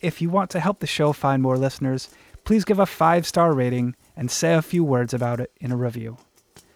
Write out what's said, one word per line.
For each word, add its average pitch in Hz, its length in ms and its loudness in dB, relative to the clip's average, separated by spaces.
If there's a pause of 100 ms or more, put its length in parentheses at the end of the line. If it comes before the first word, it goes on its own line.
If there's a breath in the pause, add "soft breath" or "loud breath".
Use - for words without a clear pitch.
if 165 220 -4
you 170 80 0
want 185 200 0
to 175 100 -2
help 196 180 -2
the 151 80 -6
show 147 260 2
find 135 300 0
more 131 160 2
listeners, 131 500 -2 (360 soft breath)
please 214 200 2
give 196 140 2
a 196 80 4
five-star 170 680 2
rating 123 440 0 (200)
and 131 140 -6
say 165 240 0
a 160 80 4
few 170 220 0
words 123 280 0
about 120 280 -2
it 123 100 -8 (100)
in 123 120 -6
a 123 40 -2
review. 117 400 -6 (580 soft breath)